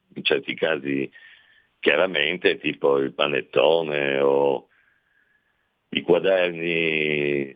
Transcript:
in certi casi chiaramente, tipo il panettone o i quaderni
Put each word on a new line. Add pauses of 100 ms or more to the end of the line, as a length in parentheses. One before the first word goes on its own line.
(140)
in
certi
casi (680)
chiaramente,
tipo
il
panettone
o (1200)
i
quaderni